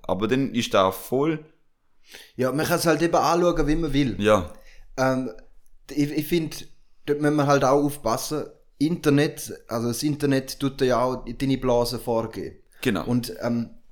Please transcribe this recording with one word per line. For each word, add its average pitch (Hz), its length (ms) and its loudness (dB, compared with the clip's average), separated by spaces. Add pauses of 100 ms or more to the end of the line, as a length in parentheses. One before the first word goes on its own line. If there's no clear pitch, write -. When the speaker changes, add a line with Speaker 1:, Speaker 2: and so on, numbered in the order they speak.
Speaker 1:
Aber 95 260 0
dann 131 260 0
ist 113 180 -2
da 95 200 6
voll 151 520 -2 (920)
Speaker 2:
Ja, 127 160 -2
man 147 140 -2
kann's 165 200 0
halt 151 160 4
eben 170 120 2
anschauen, 165 520 2
wie 151 100 2
man 160 160 -2
will. 135 260 0
Speaker 1:
Ja. 101 340 4 (440)
Speaker 2:
Ähm, 131 340 0 (600)
ich, 147 200 0
ich 147 160 -4
find, 160 420 -4 (380)
dort 147 140 0
müssen 151 160 2
wir 147 100 2
halt 143 180 4
auch 139 200 4
aufpassen. 139 600 -2 (340)
Internet, 147 720 0 (160)
also 117 200 -2
das 120 140 -4
Internet 143 560 -2
tut 135 220 -4
dir 131 60 2
ja 120 160 2
auch 127 220 -4 (140)
deine 135 200 0
Blase 120 400 0
vorgeben. 110 580 -4 (240)
Speaker 1:
Genau. 98 240 0
Speaker 2:
Und, 120 380 -2
ähm, 117 280 -2 (220)